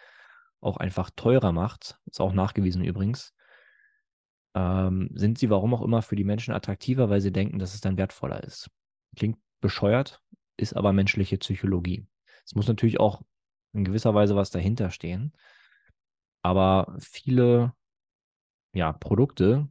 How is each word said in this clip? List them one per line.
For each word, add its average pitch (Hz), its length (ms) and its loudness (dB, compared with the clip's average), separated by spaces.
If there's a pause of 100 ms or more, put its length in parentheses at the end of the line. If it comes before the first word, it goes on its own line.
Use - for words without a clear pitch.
(600)
auch - 180 -4
einfach 92 380 -6
teurer 117 360 4
macht, - 560 -6
ist - 120 -18
auch 95 140 0
nachgewiesen 92 500 0
übrigens, 98 520 -4 (1200)
ähm, 92 580 0
sind 107 240 0
sie 113 140 0
warum 107 240 2
auch 113 80 -6
immer 117 180 2
für - 140 -6
die 101 80 -2
Menschen 104 300 -2
attraktiver, 104 580 -2
weil 101 100 4
sie 98 100 0
denken, 95 280 -2
dass 95 160 -8
es 104 60 -14
dann 95 160 -2
wertvoller - 460 -6
ist. - 280 -20 (440)
Klingt 110 220 -2 (240)
bescheuert, 107 600 0 (340)
ist - 180 -6
aber 98 180 2
menschliche 98 440 0
Psychologie. 92 720 -4 (360)
Es - 120 -20
muss 104 120 2
natürlich 113 320 2
auch 104 220 2 (520)
in 101 120 0
gewisser 104 300 2
Weise 104 200 4
was 101 140 0
dahinter 95 400 -2
stehen. 92 420 -8 (1120)
Aber 95 580 2
viele, 120 760 2 (1000)
ja, 82 200 0
Produkte 123 760 2